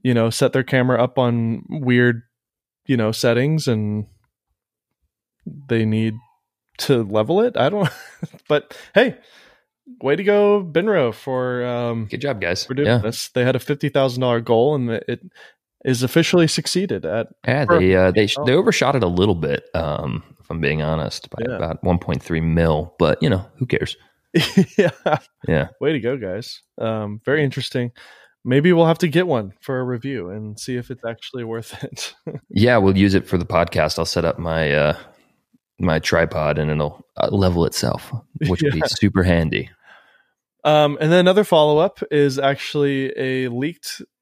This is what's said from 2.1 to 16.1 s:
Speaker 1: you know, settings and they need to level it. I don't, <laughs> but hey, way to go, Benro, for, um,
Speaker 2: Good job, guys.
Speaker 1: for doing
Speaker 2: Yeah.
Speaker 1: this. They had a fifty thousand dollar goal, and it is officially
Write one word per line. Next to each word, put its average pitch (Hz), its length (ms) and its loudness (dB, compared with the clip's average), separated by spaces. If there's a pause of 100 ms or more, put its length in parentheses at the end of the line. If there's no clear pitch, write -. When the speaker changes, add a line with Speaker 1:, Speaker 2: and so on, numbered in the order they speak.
Speaker 1:
you 131 100 0
know, 110 160 0
settings 135 560 0
and 104 380 -2 (1600)
they 113 160 0
need 110 300 0 (640)
to 120 240 2
level 110 380 0
it. 240 160 -2
I 123 120 2
don't, 202 200 -2 (300)
<laughs> - 300 -16
but - 280 -2 (180)
hey, 233 220 4 (880)
way 139 140 2
to 202 80 -6
go, 208 400 4
Benro, 165 500 0
for, 127 500 -4
um, 120 420 -4
Speaker 2:
Good 127 140 -8
job, 131 200 -4
guys. 87 240 -2
Speaker 1:
for 131 100 -8
doing 143 140 0
Speaker 2:
Yeah. 117 100 4
Speaker 1:
this. 110 300 -4
They 123 160 0
had 127 120 2
a 123 40 -2
fifty 147 280 -4
thousand 131 340 0
dollar 117 180 2
goal, 120 340 2
and 123 160 -2
it 113 300 -6 (640)
is 127 180 0
officially 165 440 4